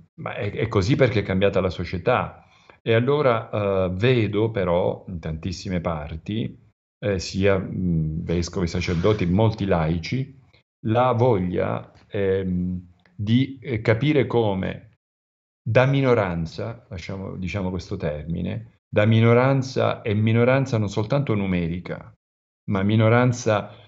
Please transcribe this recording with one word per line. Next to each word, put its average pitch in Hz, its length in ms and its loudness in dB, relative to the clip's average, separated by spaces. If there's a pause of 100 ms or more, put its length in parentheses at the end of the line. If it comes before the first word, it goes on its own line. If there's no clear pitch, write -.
(160)
ma - 180 -10
è, 104 160 -6
è - 160 -4
così 110 300 0
perché 113 240 4
è - 20 2
cambiata 95 380 0
la 92 100 0
società. 90 760 -4 (380)
E 113 120 2
allora, 123 540 2
eh, 98 440 0
vedo 110 580 2
però 92 560 0
in 90 140 -10
tantissime 85 600 -6
parti, 82 800 -6 (400)
eh, 98 220 -2
sia, 95 400 0
mm, 82 640 -2
vescovi, 85 420 -2
sacerdoti, 90 600 0
molti 104 400 2
laici, 85 720 -2 (460)
la 123 260 2
voglia, 104 800 0 (160)
ehm, 90 800 -2 (240)
di, 117 460 0
eh, 131 200 -6
capire 127 460 2
come 95 720 -2 (640)
da 123 220 4
minoranza, 113 1040 0
lasciamo, 95 480 -10
diciamo 92 340 -6
questo 92 260 -8
termine, 85 920 -8
da 104 180 2
minoranza, 117 960 4
e 104 120 -2
minoranza 120 640 2
non 104 100 -2
soltanto 113 460 -2
numerica, 90 800 -4 (580)
ma 98 120 0
minoranza, 110 880 2 (180)